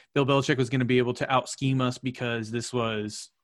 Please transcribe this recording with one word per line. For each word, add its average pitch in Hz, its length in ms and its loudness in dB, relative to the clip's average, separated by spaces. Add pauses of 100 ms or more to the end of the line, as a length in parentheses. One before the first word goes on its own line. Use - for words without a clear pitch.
(140)
Bill 139 140 4
Belichick 139 300 4
was 127 120 0
gonna 131 160 0
be 123 140 4
able 123 160 0
to 135 180 -2
out 127 160 0
scheme 131 320 0
us 123 160 0
because 117 540 -6
this 117 200 -6
was, 110 580 -4 (140)